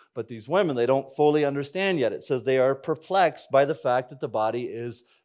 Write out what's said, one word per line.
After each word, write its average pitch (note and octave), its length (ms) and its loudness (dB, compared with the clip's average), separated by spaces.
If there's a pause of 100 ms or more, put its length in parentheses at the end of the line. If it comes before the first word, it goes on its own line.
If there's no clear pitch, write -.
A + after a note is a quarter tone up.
(140)
But A2+ 140 -10
these A2+ 200 -14
women, E3+ 280 0
they A#2+ 100 2
don't C3+ 300 0
fully D3+ 280 4
understand C#3+ 540 -2
yet. A2+ 140 2
It - 100 -8
says B2+ 220 -4
they C3 140 2
are C3+ 180 2
perplexed E3 760 -2
by C3+ 140 6
the D3+ 100 -2
fact B2+ 360 -2
that C#3 100 -18
the D3 80 -6
body A2+ 380 -2
is A#2 360 -10 (220)